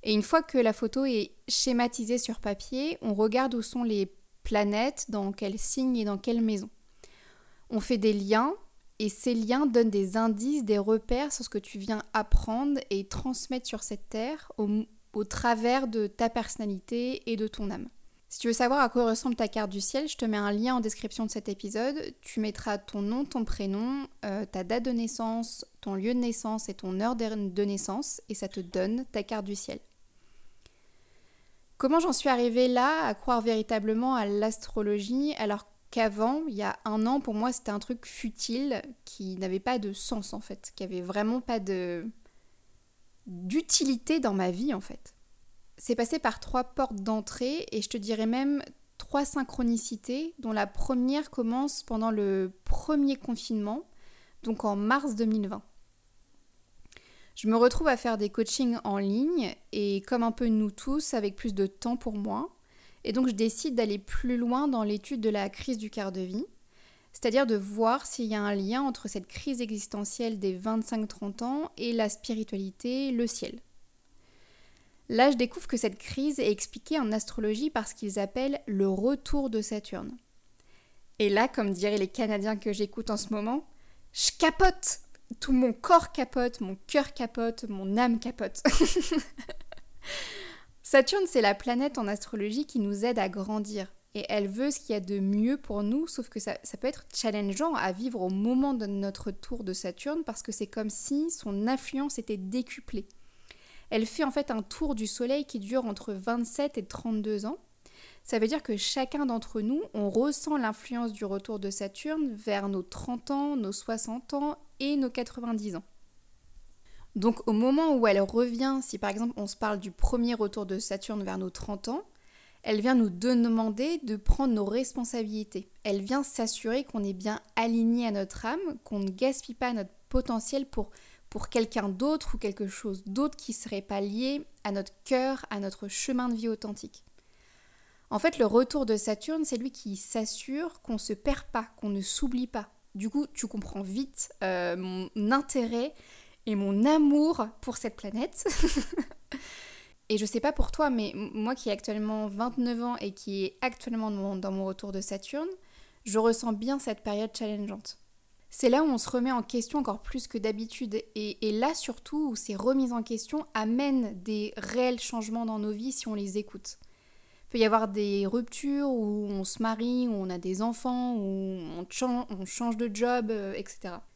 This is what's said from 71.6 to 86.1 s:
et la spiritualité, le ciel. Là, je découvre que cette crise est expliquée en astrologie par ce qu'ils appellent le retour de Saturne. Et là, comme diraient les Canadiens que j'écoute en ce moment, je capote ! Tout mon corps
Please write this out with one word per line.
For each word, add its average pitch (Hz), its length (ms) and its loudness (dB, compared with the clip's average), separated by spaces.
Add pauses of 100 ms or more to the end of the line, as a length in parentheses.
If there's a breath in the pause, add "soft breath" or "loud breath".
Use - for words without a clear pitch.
et 233 140 -4
la 226 160 0
spiritualité, 220 1040 -4
le 240 160 0
ciel. - 360 -4 (1500 soft breath)
Là, 240 200 8
je 277 60 4
découvre 240 320 -2
que - 80 0
cette 208 220 4
crise 277 420 -2
est - 100 2
expliquée - 480 0
en 226 140 0
astrologie 214 580 0
par 220 160 -2
ce - 100 -2
qu'ils 202 220 -4
appellent 254 480 -2
le 196 220 2
retour 262 600 2
de 220 120 -2
Saturne. 208 540 -6 (1040 soft breath)
Et 214 80 4
là, 214 220 4
comme 208 220 0
diraient 202 260 2
les 196 100 2
Canadiens 214 480 -2
que 208 160 -4
j'écoute 202 380 -4
en 214 80 0
ce - 160 2
moment, 220 340 -4 (460 soft breath)
je - 260 2
capote ! - 600 6 (420)
Tout - 100 2
mon 254 220 6
corps - 400 6